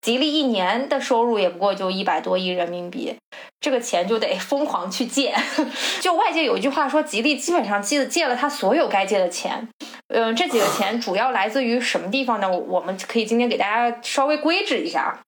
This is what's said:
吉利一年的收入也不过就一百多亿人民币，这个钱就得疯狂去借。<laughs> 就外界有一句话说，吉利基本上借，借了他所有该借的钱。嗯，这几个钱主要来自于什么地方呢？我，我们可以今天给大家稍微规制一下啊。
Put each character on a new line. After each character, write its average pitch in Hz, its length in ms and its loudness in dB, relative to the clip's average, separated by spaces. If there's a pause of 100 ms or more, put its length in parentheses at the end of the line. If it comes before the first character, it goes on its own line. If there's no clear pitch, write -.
吉 233 160 0
利 294 160 0
一 311 80 2
年 226 460 0
的 277 120 0
收 240 220 2
入 233 160 2
也 185 100 4
不 175 120 -4
过 196 120 2
就 190 200 -2
一 190 100 -4
百 165 180 0
多 185 160 0
亿 185 120 0
人 180 200 0
民 175 220 -8
币， - 240 -6 (460)
这 302 100 0
个 262 80 2
钱 185 300 0
就 220 100 2
得 214 160 0
疯 277 300 -2
狂 190 260 -4
去 240 160 -2
借。 254 260 0 (340)
<laughs> - 360 -4
就 359 120 2
外 392 180 2
界 320 100 0
有 226 140 2
一 190 40 -2
句 233 80 0
话 262 200 0
说， 294 120 2
吉 226 220 -2
利 285 140 2
基 339 160 -2
本 311 120 2
上 202 160 0
借， 277 280 0
借 339 180 0
了 254 80 0
他 247 140 0
所 226 260 2
有 311 140 4
该 196 180 2
借 196 140 2
的 180 80 4
钱。 - 400 -6 (400)
嗯， 226 260 2
这 320 140 0
几 247 100 2
个 196 80 4 (100)
钱 220 240 0
主 196 140 -4
要 220 160 2
来 208 180 0
自 262 140 0
于 233 160 2
什 240 220 0
么 175 100 -6
地 269 140 0
方 226 160 0
呢？ 190 100 0
我， 180 80 2
我 170 220 0
们 - 260 -6
可 233 140 0
以 220 40 0
今 226 140 2
天 240 100 4
给 - 80 0
大 175 80 2
家 233 380 2
稍 277 240 0
微 302 100 2
规 339 280 2
制 254 160 0
一 - 80 -4
下 - 140 -2
啊。 - 260 -4